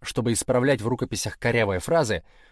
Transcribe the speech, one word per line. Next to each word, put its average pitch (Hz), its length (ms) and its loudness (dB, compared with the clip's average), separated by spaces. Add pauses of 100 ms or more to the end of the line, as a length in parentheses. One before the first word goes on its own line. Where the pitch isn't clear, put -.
чтобы 117 320 -2
исправлять 127 480 2
в 113 60 -2
рукописях - 500 -4
корявые 110 420 2
фразы, 117 440 0 (280)